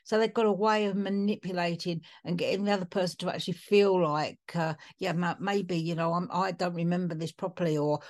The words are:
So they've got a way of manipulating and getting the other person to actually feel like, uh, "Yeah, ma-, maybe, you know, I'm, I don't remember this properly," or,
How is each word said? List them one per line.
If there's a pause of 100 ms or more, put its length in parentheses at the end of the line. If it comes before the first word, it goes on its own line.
So
they've
got
a
way
of
manipulating (240)
and
getting
the
other
person
to
actually
feel
like, (160)
uh, (240)
"Yeah,
ma-,
maybe,
you
know,
I'm,
I
don't
remember
this
properly,"
or,